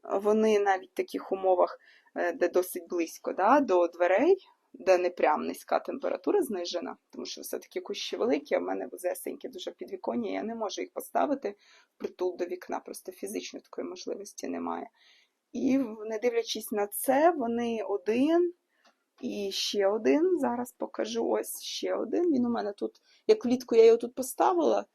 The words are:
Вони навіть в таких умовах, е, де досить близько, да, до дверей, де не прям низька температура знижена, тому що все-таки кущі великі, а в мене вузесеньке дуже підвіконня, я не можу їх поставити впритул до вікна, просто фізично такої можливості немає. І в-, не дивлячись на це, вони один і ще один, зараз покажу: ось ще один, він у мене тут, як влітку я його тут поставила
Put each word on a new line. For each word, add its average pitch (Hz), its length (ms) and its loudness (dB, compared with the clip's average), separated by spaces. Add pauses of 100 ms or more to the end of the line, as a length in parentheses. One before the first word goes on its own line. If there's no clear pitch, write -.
Вони 214 560 2
навіть 190 320 0
в - 40 -20
таких - 380 -4
умовах, 185 460 4 (360)
е, 170 180 -2
де 175 160 0
досить 175 400 -2
близько, 170 440 -4
да, 226 280 4
до 180 280 4
дверей, 190 480 4 (360)
де 185 260 4
не 180 120 0
прям 160 360 2
низька - 320 -2
температура 302 640 -2
знижена, 175 540 -6 (140)
тому 170 160 -10
що - 140 -14
все-таки - 400 -8
кущі - 360 -8
великі, 233 380 0
а 180 40 2
в 175 40 -2
мене 190 300 -6
вузесеньке - 560 -6
дуже - 220 -12
підвіконня, 196 600 -8
я 190 120 -6
не 220 120 -6
можу 208 260 -8
їх - 120 -10
поставити 262 600 -4 (400)
впритул 180 420 -6
до 175 80 -4
вікна, - 360 -8
просто - 320 -16
фізично 190 480 -10
такої - 260 -12
можливості 180 600 -10
немає. - 380 -6 (680)
І 254 260 0
в-, 220 280 -6
не 220 120 -6
дивлячись 226 540 -2
на 202 140 -2
це, 277 440 2
вони 233 520 -2
один 294 720 2 (640)
і 208 320 -6
ще 202 360 0
один, 277 500 4
зараз 247 340 -2
покажу: - 560 -4
ось 220 340 -2
ще - 320 -6
один, 294 380 0
він 247 140 2
у 240 40 0
мене 208 220 -2
тут, - 300 -8 (240)
як 214 180 4
влітку 247 320 2
я 226 80 10
його 226 140 10
тут 240 160 -6
поставила 254 680 2 (100)